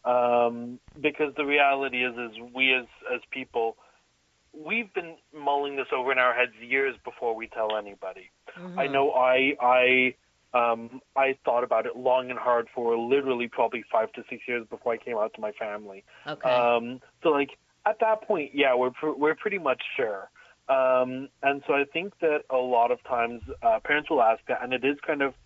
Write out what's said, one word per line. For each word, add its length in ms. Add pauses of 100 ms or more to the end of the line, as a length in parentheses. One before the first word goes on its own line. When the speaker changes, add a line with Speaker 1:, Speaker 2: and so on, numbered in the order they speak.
Speaker 1:
Um, 760 (200)
because 360
the 100
reality 580
is, 140
is 140 (220)
we 200
as, 120 (280)
as 80 (100)
people, 460 (760)
we've 400
been 220 (180)
mulling 420
this 200
over 160
in 60
our 160
heads 280
years 420
before 320
we 120
tell 280
anybody. 540 (280)
Speaker 2:
Mm-hmm. 220
Speaker 1:
I 80
know 240
I, 480
I, 560 (380)
um, 480 (140)
I 280
thought 200
about 220
it 120
long 320
and 100
hard 340
for 240
literally 500
probably 440
five 220
to 160
six 180
years 220
before 240
I 40
came 200
out 160
to 80
my 120
family. 500 (220)
Speaker 2:
Okay. 240
Speaker 1:
Um, 520 (200)
so, 80
like, 280 (280)
at 140
that 220
point, 320
yeah, 220
we're 160
pr-, 180
we're 260
pretty 240
much 220 (160)
sure. 320 (400)
Um, 600 (140)
and 240
so 60
I 100
think 360
that 300
a 80
lot 340
of 120
times, 380 (200)
uh, 220
parents 260
will 120
ask 260
that, 160
and 80
it 140
is 200
kind 180
of 100 (120)